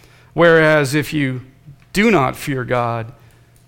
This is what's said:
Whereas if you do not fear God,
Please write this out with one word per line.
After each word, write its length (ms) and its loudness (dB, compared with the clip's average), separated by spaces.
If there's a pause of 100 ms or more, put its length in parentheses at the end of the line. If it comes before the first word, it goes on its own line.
(340)
Whereas 580 4
if 200 -2
you 300 -4 (500)
do 180 2
not 260 0
fear 280 -6
God, 480 -4 (560)